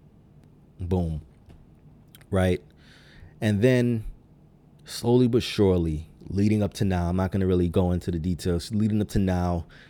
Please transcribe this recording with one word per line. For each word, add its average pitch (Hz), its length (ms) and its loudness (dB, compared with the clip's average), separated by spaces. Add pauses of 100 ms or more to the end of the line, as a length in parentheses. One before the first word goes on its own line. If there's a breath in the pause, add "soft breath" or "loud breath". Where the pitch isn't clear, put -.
(800)
Boom. 87 420 -4 (1080)
Right? 92 320 0 (760 loud breath)
And 104 200 0
then 120 440 2 (800)
slowly 123 440 2
but 117 140 0
surely, 85 680 0 (200)
leading 104 340 2
up 98 120 -2
to - 100 -2
now, 90 260 0
I'm 90 60 -2
not 92 160 0
gonna 95 140 0
really 90 220 2
go 90 240 0
into 87 180 -2
the 85 80 -4
details. 87 540 -4
Leading 107 280 0
up 104 80 -2
to - 100 -2
now, 90 480 0 (240 loud breath)